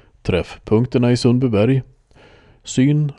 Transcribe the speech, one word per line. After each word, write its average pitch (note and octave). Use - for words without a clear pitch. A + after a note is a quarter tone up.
Träffpunkterna A#2
i B2
Sundbyberg. B2
Syn- D3